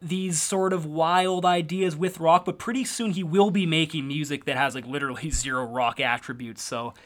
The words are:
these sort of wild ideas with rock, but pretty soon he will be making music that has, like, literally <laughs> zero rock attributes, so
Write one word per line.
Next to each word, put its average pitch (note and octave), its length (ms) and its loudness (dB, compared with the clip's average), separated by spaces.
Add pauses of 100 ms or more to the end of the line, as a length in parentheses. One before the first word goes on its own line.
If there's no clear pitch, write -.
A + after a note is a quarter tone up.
these F3+ 420 -2
sort F#3+ 300 2
of E3 140 0
wild F3 580 2
ideas F3 520 2
with F3+ 220 -4
rock, E3 260 6
but F3 140 -4
pretty B3 260 -4
soon A3+ 280 -2
he F#3 100 -4
will G3 280 4
be F#3 160 2
making D#3+ 420 0
music C#3+ 380 -4
that C3+ 100 -2
has, C3 180 2
like, C3 120 -8
literally C#3 440 -4
<laughs> - 0 -
zero C3 340 -2
rock A#2+ 360 -2
attributes, A#2+ 640 -4
so A#2 320 -8 (120)